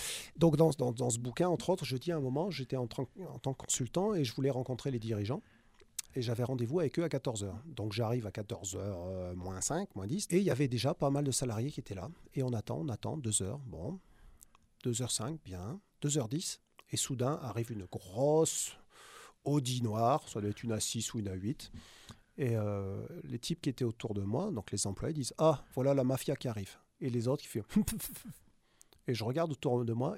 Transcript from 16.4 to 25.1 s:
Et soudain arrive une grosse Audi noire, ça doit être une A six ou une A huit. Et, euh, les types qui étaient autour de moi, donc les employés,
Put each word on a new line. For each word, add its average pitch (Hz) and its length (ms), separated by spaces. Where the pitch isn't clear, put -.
Et - 40
soudain 127 460
arrive 117 320
une 101 100
grosse 139 920
Audi 127 380
noire, 117 480
ça 117 100
doit 101 120
être - 120
une 117 80
A 107 80
six - 340
ou 117 60
une 101 80
A 95 60
huit. 95 360
Et, 120 180
euh, 104 500
les 123 140
types - 200
qui - 100
étaient 131 140
autour 113 300
de 101 80
moi, 131 300
donc 110 200
les 101 160
employés, 117 260